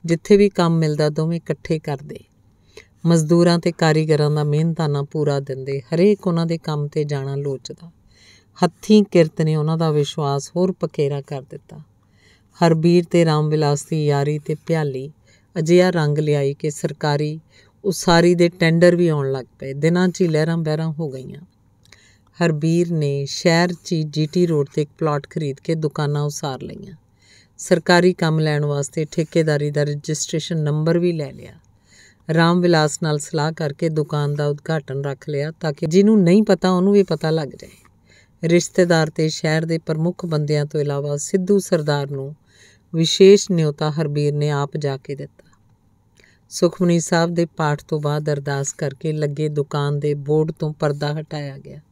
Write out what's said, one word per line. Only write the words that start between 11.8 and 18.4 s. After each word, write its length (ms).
ਹਰਬੀਰ 480
ਤੇ 140
ਰਾਮ 240
ਵਿਲਾਸ 420
ਦੀ 160
ਯਾਰੀ 320
ਤੇ 160
ਭਿਆਲੀ 440
ਅਜਿਹਾ 320
ਰੰਗ 280
ਲਿਆਈ 360
ਕਿ 160
ਸਰਕਾਰੀ 680
ਉਸਾਰੀ 500
ਦੇ 140